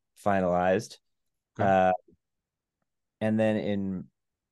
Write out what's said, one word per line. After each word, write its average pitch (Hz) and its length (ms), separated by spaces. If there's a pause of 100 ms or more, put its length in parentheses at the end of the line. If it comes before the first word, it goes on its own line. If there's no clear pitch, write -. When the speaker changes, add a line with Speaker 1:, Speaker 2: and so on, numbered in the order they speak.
(240)
Speaker 1:
finalized. 92 760 (600)
Speaker 2:
Okay. 98 100
Speaker 1:
Uh, 92 220 (1300)
and 110 180
then 110 180
in 98 460 (480)